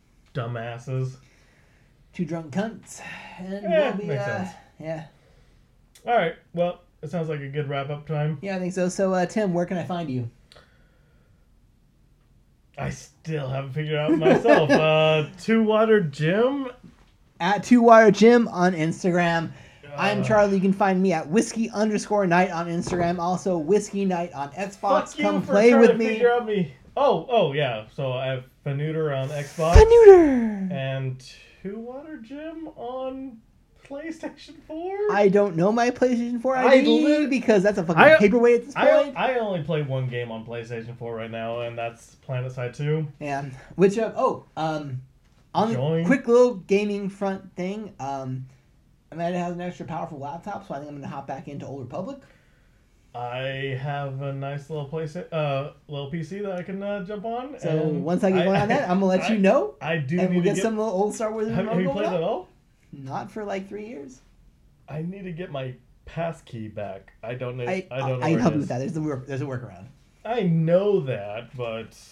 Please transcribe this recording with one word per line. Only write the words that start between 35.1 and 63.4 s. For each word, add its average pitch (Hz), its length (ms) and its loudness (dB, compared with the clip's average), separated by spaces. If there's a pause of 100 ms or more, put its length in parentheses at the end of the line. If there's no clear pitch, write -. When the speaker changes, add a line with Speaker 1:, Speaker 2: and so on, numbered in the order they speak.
Speaker 2:
I 202 180 4
don't 196 280 2
know 185 160 2
my 240 180 2
PlayStation 240 500 0
four 262 160 -2
Speaker 1:
I 254 100 2
Speaker 2:
I 262 160 8
D 302 220 4
Speaker 1:
lit-, 302 260 2
Speaker 2:
because 220 320 4
that's 208 160 2
a 185 60 -2
fucking 165 180 4
Speaker 1:
I, 208 140 10
Speaker 2:
paperweight 233 440 4
at - 60 -12
this - 100 -14
Speaker 1:
I, 214 100 2 (180)
Speaker 2:
point. 277 140 -10
Speaker 1:
I 240 200 0
only 196 240 -4
play 156 200 -2
one 131 260 -4
game 120 220 -6
on 113 160 -12
PlayStation 117 520 -12
four 117 180 -10
right 113 140 -10
now, 113 300 -8
and 117 180 -8
that's 117 380 -12 (120)
PlanetSide 127 480 -8
two. 151 320 -2 (120)
Speaker 2:
Yeah. 143 260 -6 (300)
Which, 190 220 2
uh, 214 160 -4
oh, - 300 -2 (120)
um, 151 440 -6 (540)
on 214 180 0
Speaker 1:
Join. 160 320 -2
Speaker 2:
quick 262 240 2
little 240 280 6
gaming 202 520 -2
front 190 480 -8
thing, 196 440 -8
um, 131 460 -8 (640)
Amanda 170 280 -4
has 175 160 -6
an 175 80 -10
extra 180 240 -10
powerful 165 320 -10
laptop, 170 500 -12
so 160 60 -10
I 139 40 -8
think 147 120 -14
I'm 147 60 -14
gonna 135 120 -14
hop 139 180 -12
back 139 220 -12
into 143 180 -12
Old 135 140 -12
Republic. 185 380 -10 (960)
Speaker 1:
I 131 680 -8
have 143 400 -8
a 139 100 -6
nice 139 380 -10
little 147 160 -8
place, 160 300 -8
uh, 147 560 -6 (140)
little 143 240 -10
P 170 120 -8
C 180 160 -12
that 196 140 -6
I 180 100 -8
can, 196 200 -10
uh, 202 220 -6
jump 208 220 -10
on, 254 340 -8
Speaker 2:
So 175 80 -4
Speaker 1:
and 156 340 -2
Speaker 2:
once 175 220 -2
I 190 60 2
get 185 120 2
Speaker 1:
I, - 40 2
Speaker 2:
going 196 160 2
on 202 60 -2
that, 262 200 0
I'm 185 120 2
gonna 196 60 2
let 185 180 2
Speaker 1:
I, 214 100 0
Speaker 2:
you 208 40 0
know, 262 440 2
Speaker 1:
I 160 160 -2
do 151 200 -4
Speaker 2:
and 185 120 2
Speaker 1:
need 180 60 0
Speaker 2:
we'll 175 80 2
Speaker 1:
to 190 40 2
Speaker 2:
get 202 60 0
Speaker 1:
get, 190 80 -2
Speaker 2:
some 220 160 -2
little 214 160 -2
old 202 200 -2
Star 220 160 -4
Wars 220 180 -4
Speaker 1:
have, 220 180 -2
have 220 120 -2
you 185 60 0
Speaker 2:
going 180 140 -2
Speaker 1:
played 208 100 -2
Speaker 2:
on. - 60 -4
Speaker 1:
at 160 80 -2
all? 226 260 -4 (460)
Speaker 2:
Not 143 360 -10
for, 220 140 -12